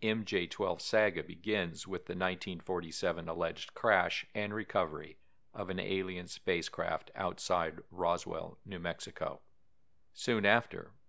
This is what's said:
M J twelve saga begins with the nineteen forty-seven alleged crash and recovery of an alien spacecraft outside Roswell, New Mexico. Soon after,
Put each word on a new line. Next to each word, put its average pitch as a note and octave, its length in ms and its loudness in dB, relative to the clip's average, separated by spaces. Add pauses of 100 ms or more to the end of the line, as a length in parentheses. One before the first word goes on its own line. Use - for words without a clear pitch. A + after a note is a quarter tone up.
M A2 240 2
J F2+ 200 2
twelve F2+ 360 -2
saga G2+ 400 4
begins E2+ 680 -2
with F#2 160 -4
the F#2 100 -4
nineteen F#2 460 -2
forty-seven E2+ 720 -2
alleged E2 420 -2
crash F#2 640 4
and G#2 180 -2
recovery D#2+ 640 -2 (380)
of G2 160 -4
an F#2 100 -2
alien F#2 460 -2
spacecraft E2+ 920 -2
outside F2 640 0 (100)
Roswell, E2+ 760 0
New F#2+ 120 -6
Mexico. E2+ 600 -4 (720)
Soon A2+ 340 0
after, G#2+ 460 4 (160)